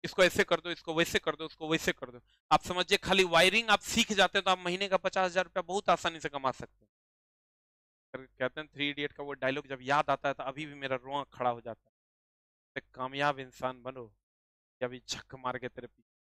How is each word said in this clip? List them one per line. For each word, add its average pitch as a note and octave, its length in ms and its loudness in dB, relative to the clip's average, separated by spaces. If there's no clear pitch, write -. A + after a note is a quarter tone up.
इसको F#3 200 4
ऐसे F3+ 200 4
कर E3+ 160 0
दो, F3 100 -8
इसको E3 240 -6
वैसे E3+ 240 2
कर D3+ 180 -2
दो, D#3+ 100 -8
उसको D#3 220 -10
वैसे E3 240 2
कर B2 180 -8
दो।" A#2+ 100 -20
आप D#3 100 6
समझिए F3+ 360 0
खाली F#3+ 260 4
wiring F#3 460 4
आप G3+ 100 6
सीख - 320 0
जाते F#3+ 260 4
हैं F#3+ 60 -2
तो F#3+ 60 2
आप F#3 80 2
महीने F3+ 300 -4
का F#3 80 2
पचास F#3 280 0
हजार F3+ 200 0
रुपया F3+ 180 -6
बहुत F#3 280 -2
आसानी E3 300 2
से D#3 80 -6
कमा C3+ 220 -2
सकते - 340 -14
हैं। - 80 -20
फिर C3 140 -12
कहते C3 220 -4
हैं D#3 80 -14
three C#3+ 220 -4
idiot C#3+ 220 -6
का D3 120 -14
वो C#3+ 80 -10
dialogue C3+ 340 -4
जब C3+ 160 -8
याद C#3+ 280 2
आता C#3 180 0
है C#3 60 -2
तो - 80 -12
अभी C3+ 240 -8
भी C#3+ 80 -14
मेरा C3+ 220 -4
रोआ C3+ 280 -8
खड़ा B2 260 -2
हो A#2 100 -6
जाता A2+ 300 -14
है, - 60 -20
"एक - 180 -10
कामयाब C3+ 440 -2
इंसान B2+ 440 -6
बनो B2 320 -12
या B2 60 -2
अभी B2+ 200 -10
झक - 260 -10
मार B2+ 240 -4
के B2 100 -8
तेरे A#2+ 180 -12
पीछे।" - 340 -20